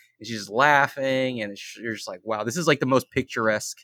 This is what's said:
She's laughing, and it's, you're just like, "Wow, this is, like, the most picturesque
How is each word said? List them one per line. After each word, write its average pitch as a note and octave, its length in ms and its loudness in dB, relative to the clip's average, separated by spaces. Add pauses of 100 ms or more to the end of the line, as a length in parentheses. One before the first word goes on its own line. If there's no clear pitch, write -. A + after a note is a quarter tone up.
(260)
She's G#2+ 240 -8
laughing, C3 920 2
and G#2 100 -6
it's, - 300 -16
you're A2+ 120 -6
just G2+ 140 -10
like, F#2 160 -12
"Wow, G#2+ 200 -2
this A#2 140 -2
is, E3 100 -2
like, D3 120 0
the - 60 0
most B2+ 260 2
picturesque A2 720 -2